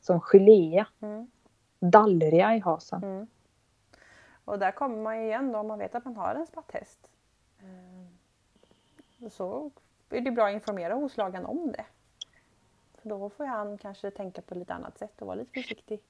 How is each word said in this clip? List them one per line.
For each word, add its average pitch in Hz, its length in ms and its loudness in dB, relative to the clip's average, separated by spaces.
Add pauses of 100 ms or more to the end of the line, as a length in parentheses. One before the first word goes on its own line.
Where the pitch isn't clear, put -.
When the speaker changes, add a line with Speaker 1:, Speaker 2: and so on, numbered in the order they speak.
Speaker 1:
som 175 200 0
gelé. 196 640 8 (160)
Speaker 2:
Mm. 214 300 -12 (500)
Speaker 1:
Dallriga 185 760 6
i - 20 0
hasen. 180 460 -4
Speaker 2:
Mm. 196 220 -10 (1160)
Och 208 140 -6
där 196 140 0
kommer 247 300 -4
man 220 160 -6
ju 226 80 -6
igen 240 260 -4
då, 214 60 -4
om 214 100 -6
man 214 100 -10
vet 196 160 -8
att 240 100 -8
man 247 120 -12
har 190 180 -4
en 311 120 -8
spatthäst. - 640 -16 (520)
Ehm, - 1700 -20
så 233 400 -10 (400)
är 254 100 -2
det 254 100 -2
bra 233 160 2
att 202 80 0
informera 196 400 -6
hovslagaren 196 520 -6
om 320 260 -6
det. - 120 -10 (1160)
För 226 60 -16
då 202 220 -10
får 294 160 -12
han 208 320 -8
kanske 202 320 -12
tänka 190 320 -14
på - 120 -16
lite 180 200 -10
annat - 240 -14
sätt - 220 -16
och 202 60 -14
vara 185 100 -8
lite 233 160 -12 (100)
försiktig. 214 480 -12